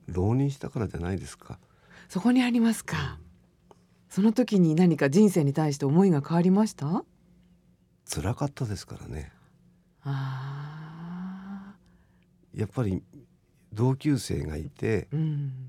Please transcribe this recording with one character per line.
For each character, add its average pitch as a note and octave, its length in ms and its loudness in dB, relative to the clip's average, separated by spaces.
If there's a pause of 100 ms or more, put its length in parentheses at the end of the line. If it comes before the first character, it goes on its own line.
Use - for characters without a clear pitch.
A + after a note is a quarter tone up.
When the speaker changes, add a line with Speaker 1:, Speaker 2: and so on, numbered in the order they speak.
Speaker 1:
浪 F#2 280 0
人 C#3 160 2
し C3+ 80 -8
た - 100 -8
か C3 120 -6
ら G2+ 60 -2
じ - 100 -8
ゃ D#2+ 40 -6
な F2 120 -4
い F#2+ 60 -4
で - 80 -12
す - 100 -16
か。 - 220 -16 (500)
Speaker 2:
そ F#3 120 -4
こ A3 100 2
に B3 120 4
あ B3 80 2
り A#3+ 100 2
ま A3+ 140 4
す - 100 -12
か。 - 340 -6 (520)
Speaker 1:
う - 20 -20
ん。 - 20 -20 (360)
Speaker 2:
そ F#3+ 120 -2
の A3 100 6
時 G#3+ 280 2
に D#3+ 140 6
何 E3 240 4
か C#3 100 4
人 G3+ 220 6
生 F3+ 140 2
に C#3 100 2
対 D#3 180 0
し C#3 60 -6
て C#3+ 80 -2
思 E3 180 6
い G3 60 6
が D3 100 4
変 E3 160 -2
わ F3 60 4
り F#3 80 4
ま G#3 160 4
し - 80 -6
た？ F3 300 -4 (1040)
Speaker 1:
辛 F#2+ 260 -4
か D3 100 -4
っ C#3+ 60 -2
た C#3 160 -6
で G#2 100 -6
す - 100 -12
か - 140 -16
ら C2 80 -18
ね。 D2 240 -10 (720)
Speaker 2:
あ D3+ 1700 -10 (800)
ー。 - 60 -6
Speaker 1:
や G#2+ 60 -2
っ - 20 -6
ぱ B2+ 160 -2
り F#2+ 180 -2 (720)
同 B2 240 2
級 C#3+ 220 0
生 - 260 -4
が D#2 140 -6
い E2 60 -6
て、 - 460 -2
Speaker 2:
う C#3+ 60 -4
ん。 D3 360 -4 (160)